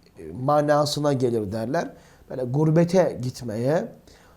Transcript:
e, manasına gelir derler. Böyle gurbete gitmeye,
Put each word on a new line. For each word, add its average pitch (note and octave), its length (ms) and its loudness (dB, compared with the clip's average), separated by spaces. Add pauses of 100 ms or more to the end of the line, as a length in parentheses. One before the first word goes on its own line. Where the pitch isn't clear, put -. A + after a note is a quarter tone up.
(200)
e, D#2+ 120 -14 (120)
manasına D3 680 2
gelir A#2 380 0
derler. B2+ 380 -4 (400)
Böyle C3 140 -6
gurbete D#3 800 2
gitmeye, B2 640 -4 (500)